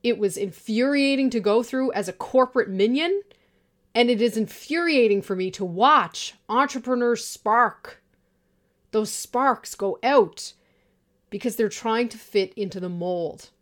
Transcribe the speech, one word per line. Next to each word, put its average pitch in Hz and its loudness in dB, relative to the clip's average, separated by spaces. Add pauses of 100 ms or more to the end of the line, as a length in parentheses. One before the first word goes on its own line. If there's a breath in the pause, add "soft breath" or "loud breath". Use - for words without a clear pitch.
It 233 0
was 196 -2
infuriating 269 0
to 233 -2
go 214 2
through 262 -2
as 190 -4
a 180 -10
corporate 254 0
minion. 269 0 (720 soft breath)
And 240 4
it 226 2
is 226 2
infuriating 247 0
for 190 -6
me 185 -4
to 190 -6
watch 202 2 (140)
entrepreneurs 240 0
spark. - 0 (920)
Those 214 -2
sparks - -2
go 196 -4
out 247 2 (760)
because 202 -6
they're 214 0
trying 226 -2
to 220 -14
fit 190 -6
into 190 -8
the 180 -6
mold. 175 -6 (120)